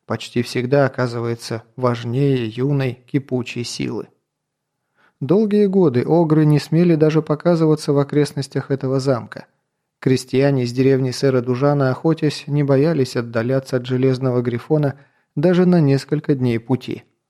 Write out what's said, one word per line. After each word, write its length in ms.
почти 340
всегда 460
оказывается 760
важнее 720
юной 460
кипучей 560
силы. 460
Долгие 460
годы 400
огры 400
не 120
смели 360
даже 260
показываться 720
в 60
окрестностях 720
этого 280
замка. 460
Крестьяне 640
из 100
деревни 380
сэра 320
Дужана, 480
охотясь, 560
не 160
боялись 520
отдаляться 600
от 80
Железного 560
Грифона – 580
даже 300
на 140
несколько 540
дней 260
пути. 420